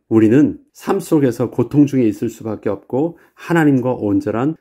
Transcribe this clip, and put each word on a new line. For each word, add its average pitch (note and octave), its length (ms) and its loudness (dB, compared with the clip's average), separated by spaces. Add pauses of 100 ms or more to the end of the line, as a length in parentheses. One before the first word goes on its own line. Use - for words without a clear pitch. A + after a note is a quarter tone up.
우리는 A2+ 500 4 (140)
삶 G3 260 -4
속에서 C3+ 500 0
고통 C3+ 380 2
중에 C3 160 0
있을 A2 260 -2
수밖에 A2 400 -8
없고 C3+ 480 -6 (160)
하나님과 C#3 600 0
온전한 G#2+ 680 -2